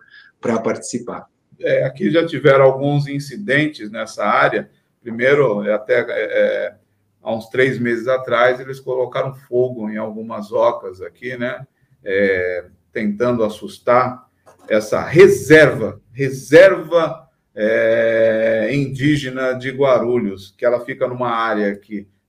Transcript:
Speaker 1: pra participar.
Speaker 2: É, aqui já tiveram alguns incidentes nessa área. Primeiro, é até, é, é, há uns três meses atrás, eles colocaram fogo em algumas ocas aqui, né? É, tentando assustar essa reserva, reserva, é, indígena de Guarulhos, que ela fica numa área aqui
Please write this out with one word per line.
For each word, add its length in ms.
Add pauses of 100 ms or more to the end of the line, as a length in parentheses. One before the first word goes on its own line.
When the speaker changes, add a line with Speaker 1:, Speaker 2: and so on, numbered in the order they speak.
(400)
Speaker 1:
pra 200
participar. 680 (320)
Speaker 2:
É, 260
aqui 240
já 160
tiveram 400
alguns 420
incidentes 840
nessa 340
área. 440 (320)
Primeiro, 640
é 100
até, 260
é, 100
é, 680 (480)
há 120
uns 140
três 300
meses 280
atrás, 520
eles 200
colocaram 540
fogo 560
em 80
algumas 540
ocas 500
aqui, 360
né? 280 (380)
É, 640 (280)
tentando 500
assustar 840 (400)
essa 360
reserva, 960 (120)
reserva, 1160 (260)
é, 1200
indígena 800
de 180
Guarulhos, 880
que 80
ela 200
fica 220
numa 220
área 420
aqui 360 (220)